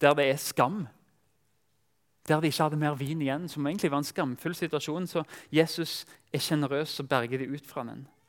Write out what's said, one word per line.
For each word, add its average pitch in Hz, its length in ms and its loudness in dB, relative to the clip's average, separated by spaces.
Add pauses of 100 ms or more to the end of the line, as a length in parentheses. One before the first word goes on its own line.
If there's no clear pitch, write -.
der 147 160 8
det 143 140 4
er 147 100 0
skam, 147 460 0 (1400)
der 156 140 4
de 160 80 4
ikke 160 140 2
hadde 151 180 2
mer 147 160 2
vin 147 240 -4
igjen, 143 260 -2
som 143 200 -4
egentlig 175 240 0
var 143 100 2
en 143 80 -6
skamfull 160 480 -4
situasjon. 156 500 -4
Så 165 140 -2 (320)
Jesus 160 540 2 (260)
er 143 80 -2
generøs 147 580 0
og 135 80 -6
berger 127 300 0
de 131 160 -6
ut 147 160 -12
fra 123 180 -8
den. 120 200 -12 (220)